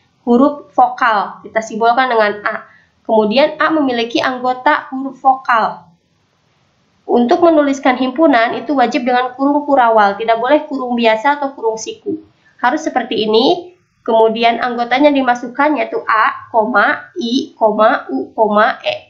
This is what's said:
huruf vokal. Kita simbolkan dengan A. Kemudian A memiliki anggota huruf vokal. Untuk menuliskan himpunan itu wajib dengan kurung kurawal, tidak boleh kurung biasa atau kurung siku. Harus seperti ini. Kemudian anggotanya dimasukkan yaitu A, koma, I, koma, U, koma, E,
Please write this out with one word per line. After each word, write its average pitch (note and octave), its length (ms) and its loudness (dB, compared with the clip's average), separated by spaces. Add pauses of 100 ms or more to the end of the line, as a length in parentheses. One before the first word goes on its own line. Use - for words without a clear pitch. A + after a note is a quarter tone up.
(280)
huruf C4 480 0
vokal. A#3+ 640 0
Kita - 240 -6
simbolkan A#3+ 480 0
dengan G#3 320 0
A. - 240 -8 (400)
Kemudian A3+ 480 2
A D#4 160 0
memiliki B3+ 480 -2
anggota B3+ 720 -2
huruf C4+ 320 -8
vokal. B3 640 0 (1160)
Untuk A#3+ 320 2
menuliskan D4 640 2
himpunan C4 560 2
itu - 160 -6
wajib B3 320 0
dengan B3 320 0
kurung C#4+ 240 0
kurawal, A3 560 2
tidak A3+ 240 -2
boleh D4 240 2
kurung B3 320 -6
biasa A#3 400 0
atau C#4 160 -6
kurung A3 240 -4
siku. - 400 -10 (400)
Harus C#4+ 240 -2
seperti A#3 480 -2
ini. C#4 480 0 (240)
Kemudian A3+ 560 2
anggotanya B3+ 560 0
dimasukkan B3+ 640 -2
yaitu A3+ 240 -6
A, - 480 -2
koma, A3+ 640 0
I, A#3+ 400 -4
koma, A3 560 0
U, - 240 -8
koma, G#3+ 480 0
E, - 280 -6